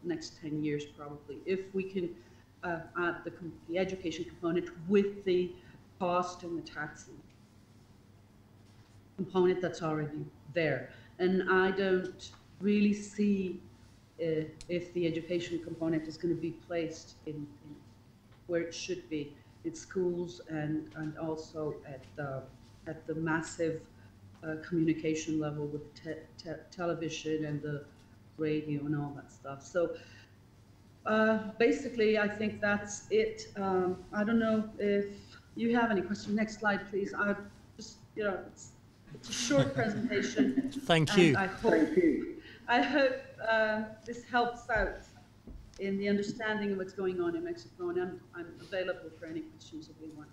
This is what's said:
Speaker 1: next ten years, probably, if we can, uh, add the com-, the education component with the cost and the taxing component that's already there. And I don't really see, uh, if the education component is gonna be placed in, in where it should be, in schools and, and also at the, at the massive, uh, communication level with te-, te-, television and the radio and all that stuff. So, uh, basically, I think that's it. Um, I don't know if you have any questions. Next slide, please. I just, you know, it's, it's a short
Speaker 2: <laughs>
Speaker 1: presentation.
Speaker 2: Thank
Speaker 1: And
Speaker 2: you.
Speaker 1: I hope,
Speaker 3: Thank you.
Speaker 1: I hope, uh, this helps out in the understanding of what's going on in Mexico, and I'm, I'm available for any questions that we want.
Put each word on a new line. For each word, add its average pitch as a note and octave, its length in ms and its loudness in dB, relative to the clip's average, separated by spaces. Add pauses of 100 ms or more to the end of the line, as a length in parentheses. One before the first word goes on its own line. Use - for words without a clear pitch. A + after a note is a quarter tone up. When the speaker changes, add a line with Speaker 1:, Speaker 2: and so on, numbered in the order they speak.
Speaker 1:
next E3 380 -6
ten D3+ 220 -4
years, D3 220 -2
probably, D3 600 -14
if F#3 280 -4
we F#3+ 100 0
can, F3+ 260 -4 (540)
uh, E3+ 160 -2 (180)
add E3+ 260 0
the E3+ 80 -8
com-, E3 220 -12 (160)
the E3 80 0
education F#3 480 -2
component E3+ 440 -2 (180)
with G3 380 4
the F3+ 260 2 (480)
cost F3+ 440 0
and E3+ 140 -6
the D#3 120 -8
taxing - 480 -12 (2000)
component F#3 440 4
that's F3 200 -2
already D3+ 440 -2 (280)
there. D3 360 2 (300)
And F#3 300 4
I F#3+ 220 6
don't F#3+ 600 0 (280)
really G#3 340 6
see, G3 680 0 (640)
uh, D#3 220 0 (240)
if F3 260 -4
the F3 140 2
education E3 520 -2
component D#3+ 480 -2
is D#3 100 -10
gonna E3+ 160 0
be D#3+ 180 -4 (160)
placed E3 480 -6 (100)
in, D3+ 100 -8
in D3 400 -12 (720)
where E3+ 140 2
it E3+ 120 -6
should - 360 -6
be, C#3+ 240 -4 (300)
in E3 100 -4
schools F3 760 -4
and, D#3 480 -2
and D3+ 200 -6
also D#3 580 -4 (120)
at C3+ 160 -12 (120)
the, C3+ 280 -6 (440)
at D#3 200 -10
the D#3+ 80 -2
massive, D#3+ 680 0 (640)
uh, D#3 120 -6 (120)
communication D#3 720 2
level D3 280 -2
with D3 280 -8
te-, D#3+ 160 -10 (260)
te-, E3 140 -12 (200)
television D#3 760 -2
and D3 160 -2
the D3 220 -4 (540)
radio D3+ 480 0
and D3+ 100 0
all C#3+ 200 -2
that - 160 -16
stuff. C#3 340 -12
So, E3+ 300 0 (1120)
uh, A3 320 6 (180)
basically, A#3 640 4
I G#3 80 4
think G#3 340 -2
that's G#3 500 0
it. A3 360 2 (100)
Um, F#3 400 2 (160)
I G#3 100 2
don't A3+ 160 4
know A3 280 2 (100)
if G3+ 280 2 (500)
you A#3 200 2
have A#3 140 4
any G3 120 2
questions. G3+ 340 -2
Next G#3+ 240 -2
slide, G3+ 300 2
please. G3 280 -2
I G3+ 180 0 (420)
just, - 200 -16 (180)
you G#3+ 80 -4
know, F#3+ 140 0 (140)
it's, - 200 -18 (420)
it's - 160 -14
a - 40 -6
short C#4 400 4
Speaker 2:
<laughs> B3+ 60 -2
Speaker 1:
presentation. A3 920 2 (140)
Speaker 2:
Thank D#3+ 280 8
Speaker 1:
And F#3 80 10
Speaker 2:
you. D#3 160 10
Speaker 1:
I G2 100 2
hope, - 260 2
Speaker 3:
Thank D#3+ 240 6
you. E3 380 4 (320)
Speaker 1:
I A#3+ 140 6
hope, C4+ 400 4 (260)
uh, A3 340 2 (240)
this A#3 200 -10
helps A#3+ 440 0
out G#3 280 0 (840)
in G3 180 -2
the G3+ 120 -2
understanding G#3 600 0
of F#3+ 60 -2
what's F#3 160 -6
going F#3 280 -2
on E3+ 140 0
in E3 80 -4
Mexico, F3 460 -8
and F3 120 -2
I'm, F#3 180 -6 (160)
I'm F3 120 -10 (140)
available F3+ 480 -6 (100)
for E3+ 80 -12
any D#3+ 140 -8
questions - 460 -14
that - 140 -20
we D#3 80 -14
want. D4 240 -16